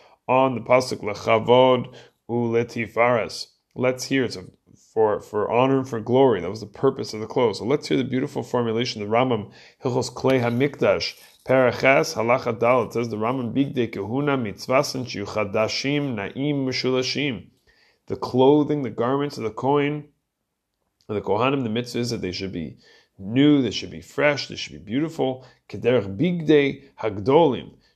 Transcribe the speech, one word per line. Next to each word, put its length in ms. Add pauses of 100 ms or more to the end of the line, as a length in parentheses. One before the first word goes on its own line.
(260)
on 300
the 40
pasuk 380
Lechavod 960 (340)
Uletifares. 1160 (300)
Let's 300
hear 180
it. 120 (560)
For, 280
for 280
honor 300
and 100
for 120
glory. 400
That 100
was 100
the 60
purpose 480
of 60
the 60
clothes. 320
So 60
let's 220
hear 100
the 80
beautiful 380
formulation, 580
the 80
Rambam, 440 (300)
Hilchos 300
Klei 300
HaMikdash, 720 (300)
Paraches, 680
Halacha 440
Dal. 240
It 100
says, 160
the 80
Rambam, 380
"Bigdei 360
Kehuna 460
Mitzvasin 680
Shiyuchadashim 1080
Na'im 500
Mishulashim." 800 (600)
The 100
clothing, 680
the 80
garments 480
of 60
the 60
Kohen, 580 (1000)
of 60
the 80
Kohanim, 400
the 80
mitzvah 300
is 100
that 100
they 120
should 200
be 240 (420)
new, 440
they 80
should 200
be 120
fresh, 460
they 80
should 160
be 60
beautiful. 680 (240)
Kederech 480
Bigdei 640 (180)
Hagdolim, 720 (260)